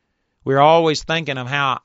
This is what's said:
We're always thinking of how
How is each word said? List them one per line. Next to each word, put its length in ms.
We're 160
always 440
thinking 340
of 100
how 380